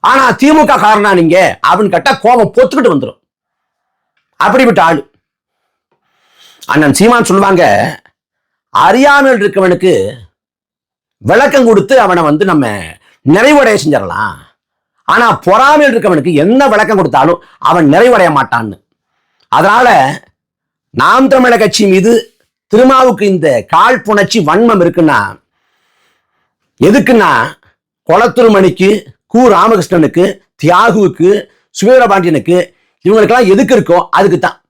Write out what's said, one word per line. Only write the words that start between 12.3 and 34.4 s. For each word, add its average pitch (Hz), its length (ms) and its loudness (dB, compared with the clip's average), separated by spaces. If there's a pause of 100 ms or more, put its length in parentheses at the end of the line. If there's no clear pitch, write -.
நம்ம 156 220 -2 (640)
நிறைவடைய 233 560 2
செஞ்சிடலாம், 101 500 -4 (720)
ஆனா 220 280 0
பொறாமையில் 262 640 0
இருக்கவனுக்கு 175 380 -2
என்ன 226 340 0
விளக்கம் 214 280 -2
கொடுத்தாலும் 156 460 -2 (160)
அவன் 160 300 0
நிறைவடைய 190 500 2
மாட்டான்னு." 113 480 -8 (640)
அதனால 170 720 0 (680)
நாம் 240 380 0
தமிழர் 254 300 2
கட்சி 208 280 -2
மீது 190 460 0 (340)
திருமாவுக்கு 254 600 2
இந்த 147 420 -2
காழ்ப்புணர்ச்சி 208 760 0
வன்மம் 196 400 0
இருக்குன்னா, 139 560 -2 (1400)
எதுக்குன்னா, 196 680 0 (580)
கொளத்தூர் 233 380 0
மணிக்கு, 190 680 -2 (180)
கு - 20 0
ராமகிருஷ்ணனுக்கு, 190 1000 0 (240)
தியாகுவுக்கு, 185 840 0 (360)
சுவீரபாண்டியனுக்கு, 190 960 0 (340)
இவங்களுக்கெல்லாம் 220 400 2
எதுக்கு 226 280 2
இருக்கோ 175 340 0
அதுக்கு 180 280 0
தான். - 320 -6